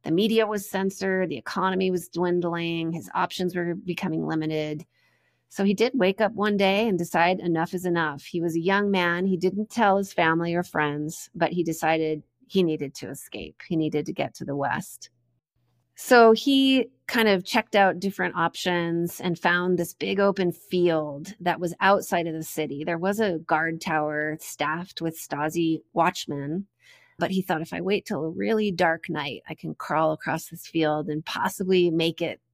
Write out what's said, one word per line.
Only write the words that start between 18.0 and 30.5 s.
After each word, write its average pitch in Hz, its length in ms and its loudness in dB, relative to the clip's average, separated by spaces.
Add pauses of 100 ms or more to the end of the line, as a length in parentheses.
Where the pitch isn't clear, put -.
options 170 840 0
and 175 160 -2
found 180 400 2
this 170 160 -4
big 196 260 -2
open 196 320 2
field 165 920 0
that 175 180 -2
was 170 200 -6
outside 190 480 2
of 160 60 -4
the 160 100 -6
city. 147 400 -6
There 170 140 -2
was 196 220 -2
a 185 200 0
guard 165 420 0
tower 151 580 -2
staffed 160 640 -6
with 165 180 -4
Stasi 160 640 -2 (120)
watchmen, 165 720 -2 (540)
but 175 120 -2
he 190 100 0
thought, 160 200 -2
"If 165 120 -8
I 170 80 -6
wait 190 240 -2
till 156 180 -4
a 160 60 -4
really 208 420 0
dark 165 380 0
night, 147 400 -6
I 165 40 -8
can 156 220 -10
crawl 156 380 0
across - 340 -6
this - 180 -18